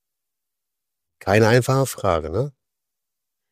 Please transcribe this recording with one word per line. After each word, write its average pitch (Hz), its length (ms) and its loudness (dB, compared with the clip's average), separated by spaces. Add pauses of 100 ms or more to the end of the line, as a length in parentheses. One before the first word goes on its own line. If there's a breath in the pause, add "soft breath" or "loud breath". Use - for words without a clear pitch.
(1200)
Keine 107 280 2
einfache 127 380 2
Frage, 80 440 -4
ne? 127 220 -6 (1000)